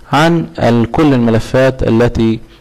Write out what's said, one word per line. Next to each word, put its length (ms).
عن 340
ال-، 320
كل 240
الملفات 680
التي 580